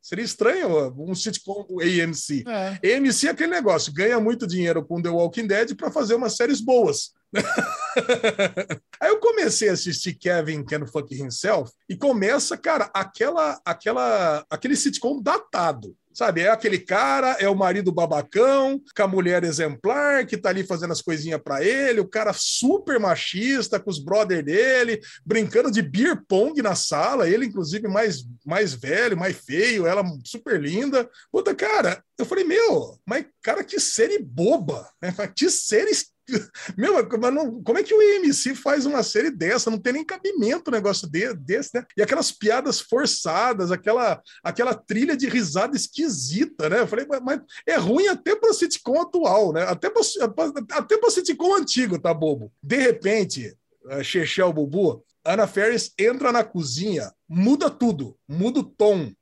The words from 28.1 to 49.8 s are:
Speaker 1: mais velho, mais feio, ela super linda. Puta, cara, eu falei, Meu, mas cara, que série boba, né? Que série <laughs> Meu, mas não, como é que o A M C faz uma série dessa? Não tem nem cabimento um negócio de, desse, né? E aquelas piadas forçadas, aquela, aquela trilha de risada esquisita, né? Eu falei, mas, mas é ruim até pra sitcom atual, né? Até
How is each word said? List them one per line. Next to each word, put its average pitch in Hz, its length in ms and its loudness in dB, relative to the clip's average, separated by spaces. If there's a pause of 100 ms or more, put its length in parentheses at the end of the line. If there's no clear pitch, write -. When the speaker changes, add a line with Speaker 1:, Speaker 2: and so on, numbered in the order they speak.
Speaker 1:
mais 175 260 0
velho, 170 420 0
mais 180 220 -4
feio, 202 500 0
ela 190 160 2 (220)
super 226 340 -4
linda. 240 480 0 (240)
Puta, 392 240 0
cara, 392 480 0 (160)
eu 240 60 -2
falei, 370 200 0
Meu, 403 600 2
mas 254 220 -4 (160)
cara, 294 200 -2
que - 160 -6
série - 400 0
boba, 160 680 0 (140)
né? 180 100 -6 (240)
Que 339 140 2
série - 400 0 (380)
<laughs> - 480 -6
Meu, 302 180 2 (260)
mas 247 140 0
não, 254 280 -4
como 247 160 0
é 427 40 0
que 427 120 0
o 427 60 8
A 427 40 10 (120)
M 330 180 2
C 262 200 -2
faz 277 320 0
uma 285 160 0
série 262 280 0
dessa? 226 400 0
Não 220 80 -2
tem 247 140 -2
nem 311 120 -4
cabimento 339 640 -2
um 247 40 -2
negócio 202 340 -2
de, 190 260 -2
desse, 180 400 -4
né? 247 100 -4 (120)
E 180 60 2
aquelas 277 300 0
piadas 240 480 0
forçadas, 196 880 0
aquela, 208 500 0 (220)
aquela 233 320 -2
trilha 277 420 0
de 254 120 -2
risada 220 480 0
esquisita, 190 920 -2
né? 202 120 2
Eu 214 60 2
falei, 254 220 -4
mas, 277 140 -2
mas 269 180 -2 (260)
é 320 100 2
ruim 269 320 4
até 381 260 0
pra 427 180 4
sitcom 311 480 0
atual, 214 520 2
né? 160 100 0
Até 185 280 -2